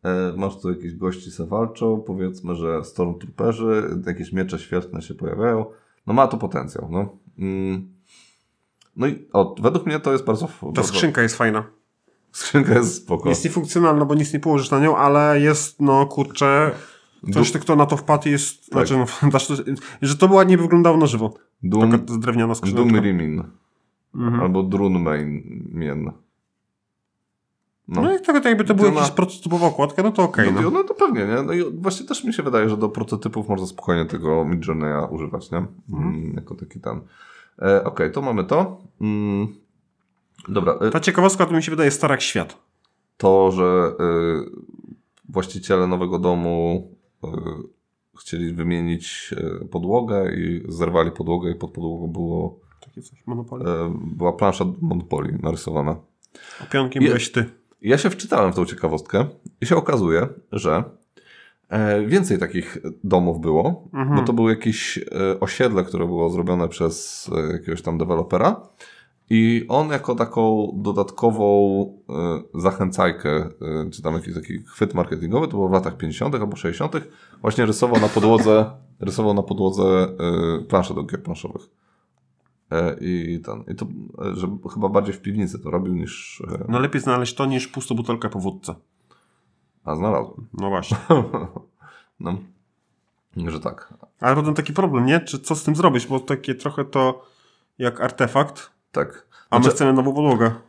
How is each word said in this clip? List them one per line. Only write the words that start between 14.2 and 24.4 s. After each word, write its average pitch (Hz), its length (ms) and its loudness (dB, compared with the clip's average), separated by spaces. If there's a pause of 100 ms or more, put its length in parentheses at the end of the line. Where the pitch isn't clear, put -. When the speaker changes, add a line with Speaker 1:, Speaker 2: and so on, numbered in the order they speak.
Speaker 2:
nie 147 60 0
położysz 147 320 2
na 139 80 4
nią, 156 180 4
ale 143 420 6
jest, 147 420 2
no 139 240 6
kurczę, 139 680 2 (600)
ktoś, - 200 4
Speaker 1:
Du- 151 80 -2
Speaker 2:
kto 156 160 2
na 147 100 8
to 147 120 0
wpadł, 147 320 2
jest, - 400 -2
Speaker 1:
Tak. 131 180 2
Speaker 2:
znaczy, 131 180 2 (180)
no, 143 60 6
<laughs> - 20 2
dasz 135 160 2
to, 151 60 -2 (480)
że 143 160 0
to 190 100 6
by 196 80 8
ładnie 185 220 8
wyglądało 170 400 6
na 160 80 6
żywo. 110 280 0 (300)
Speaker 1:
Doom-, 110 280 4
Speaker 2:
Taka 117 120 4 (160)
drewniana 117 360 0
skrzyneczka. 117 360 2
Speaker 1:
Doom 104 120 6
Rimin. 82 400 0 (720)
Speaker 2:
Mhm. 120 260 0